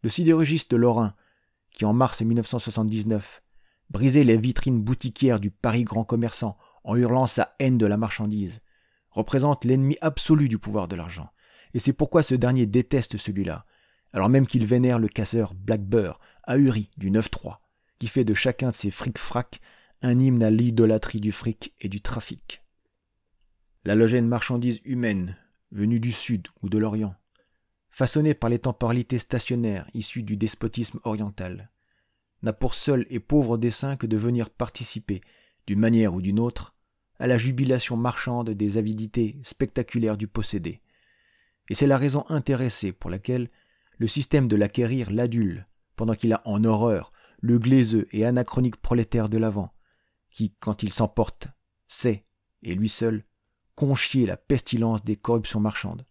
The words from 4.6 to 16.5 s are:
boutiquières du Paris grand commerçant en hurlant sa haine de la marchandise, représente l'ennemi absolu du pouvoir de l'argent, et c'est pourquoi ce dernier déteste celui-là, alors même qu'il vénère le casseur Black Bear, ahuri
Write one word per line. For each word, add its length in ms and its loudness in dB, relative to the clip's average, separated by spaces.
boutiquières 580 0
du 120 -4
Paris 320 0
grand 200 -2
commerçant 540 -4
en 120 -2
hurlant 320 2
sa 320 -2
haine 180 2
de 80 6
la 120 2
marchandise, 640 -4
représente 540 0
l'ennemi 360 2
absolu 480 2
du 100 0
pouvoir 280 -4
de 80 -8
l'argent, 340 -10
et 60 -2
c'est 140 2
pourquoi 300 2
ce 120 0
dernier 300 4
déteste 520 0
celui-là, 480 -6
alors 160 2
même 160 6
qu'il 200 0
vénère 340 2
le 80 0
casseur 460 -2
Black 280 -2
Bear, 380 0
ahuri 540 2